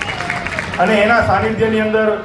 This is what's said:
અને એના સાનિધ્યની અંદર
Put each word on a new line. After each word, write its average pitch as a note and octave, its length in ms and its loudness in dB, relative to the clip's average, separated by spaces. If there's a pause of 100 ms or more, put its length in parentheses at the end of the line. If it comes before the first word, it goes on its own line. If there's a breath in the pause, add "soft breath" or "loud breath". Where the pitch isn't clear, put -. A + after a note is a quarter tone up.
(760)
અને F#3 160 2
એના G#3+ 280 4
સાનિધ્યની A3 580 0
અંદર G#3+ 460 0